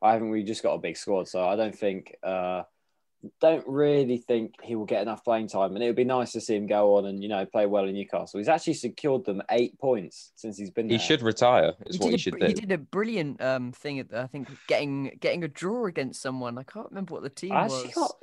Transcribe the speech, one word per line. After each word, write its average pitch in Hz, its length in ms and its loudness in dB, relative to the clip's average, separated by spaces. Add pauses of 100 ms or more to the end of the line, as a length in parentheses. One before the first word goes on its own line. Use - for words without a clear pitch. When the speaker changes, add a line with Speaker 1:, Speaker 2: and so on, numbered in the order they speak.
Speaker 1:
I 110 100 6
haven't 113 180 0
really 110 160 0
just 107 160 -6
got 80 120 2
a 85 40 -2
big 82 200 -6
squad, 95 300 -2
so 92 200 0
I 101 80 0
don't 107 200 -2
think, 95 460 -4
uh, 90 400 -2 (760)
don't 160 280 4
really 139 500 4
think 117 440 -2
he 120 120 -6
will 110 100 -2
get 101 180 0
enough 107 200 -6
playing 113 260 0
time, 95 280 0
and 113 80 -2
it - 20 2
would 117 100 2
be 123 80 4
nice 127 280 0
to 113 80 -4
see 107 160 0
him 104 100 -2
go 104 300 6
on 101 100 4
and, 98 160 -6
you 104 60 -6
know, 98 180 0
play 107 200 2
well 101 180 2
in 98 100 -2
Newcastle. 98 440 -6
He's 104 100 -4
actually 160 260 2
secured 131 500 -2
them 98 260 -4
eight 117 280 2
points 123 560 -4
since 107 240 -12
he's 98 120 -8
been 113 180 -4
Speaker 2:
He 117 80 2
Speaker 1:
there. 113 100 -2
Speaker 2:
should 151 160 4
retire, 110 520 6 (120)
is - 100 -6
Speaker 3:
He - 40 -4
Speaker 2:
what 202 60 2
Speaker 3:
did - 40 4
Speaker 2:
he 233 40 2
Speaker 3:
a 214 40 2
Speaker 2:
should 180 140 -2
Speaker 3:
br-, - 80 -6
Speaker 2:
do. 185 80 4
Speaker 3:
he 202 60 4
did 202 180 -2
a 180 60 0
brilliant, 175 600 -4
um, 127 320 -2
thing 139 280 -8
at - 100 -10
the, 110 120 -6
I 131 40 -8
think, 135 220 -10 (180)
getting, 139 540 0
getting 160 240 0
a 156 40 -4
draw 214 380 -4
against 135 340 -4
someone. 127 380 -6
I 131 60 -12
can't - 260 -14
remember 185 240 -8
what - 80 -10
the - 80 -8
team - 220 -10
Speaker 1:
I 165 140 2
actually 254 220 -2
Speaker 3:
was. - 60 -10
Speaker 1:
can't. 320 180 0 (100)